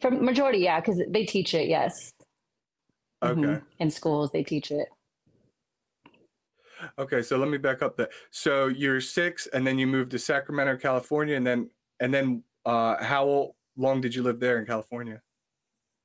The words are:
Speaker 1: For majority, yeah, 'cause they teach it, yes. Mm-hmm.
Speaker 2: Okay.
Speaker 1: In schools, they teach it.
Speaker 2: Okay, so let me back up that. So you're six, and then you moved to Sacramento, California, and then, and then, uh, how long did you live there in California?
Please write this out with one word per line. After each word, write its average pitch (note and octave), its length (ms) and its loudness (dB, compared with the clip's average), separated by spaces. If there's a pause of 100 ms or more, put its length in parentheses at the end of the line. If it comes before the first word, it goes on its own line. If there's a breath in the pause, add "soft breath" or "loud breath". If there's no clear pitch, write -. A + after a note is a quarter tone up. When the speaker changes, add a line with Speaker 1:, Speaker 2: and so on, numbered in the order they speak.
Speaker 1:
For B3+ 100 4
majority, B3+ 480 2
yeah, E3+ 220 2
'cause F3+ 280 0
they G#3+ 160 0
teach - 280 -2
it, D#3 160 2
yes. D#3+ 420 -2 (1120)
Mm-hmm. C3+ 200 2
Speaker 2:
Okay. D3 180 0 (180)
Speaker 1:
In D#3+ 120 0
schools, D3 400 -2
they D#3 120 -2
teach D3+ 280 -6
it. D3 160 -2 (2000 loud breath)
Speaker 2:
Okay, C3+ 240 -2
so B2+ 160 0
let C#3 120 2
me D3 80 -2
back C3+ 240 0
up - 160 -4
that. - 140 -2 (200 loud breath)
So C#3 360 2
you're C3+ 340 0
six, F3 460 -2
and C3 200 0
then C3 100 0
you C3 100 2
moved C3 240 0
to B2 80 -2
Sacramento, C#3 580 0
California, D3 580 0
and B2+ 100 0
then, A#2+ 240 0 (300)
and C3 140 0
then, C3 300 0 (220)
uh, A#2 380 2
how C#3 520 2 (200)
long C3 240 2
did B2 160 -2
you B2+ 80 -2
live A#2+ 160 0
there B2 180 2
in G#2+ 80 -4
California? A2+ 560 -8 (840)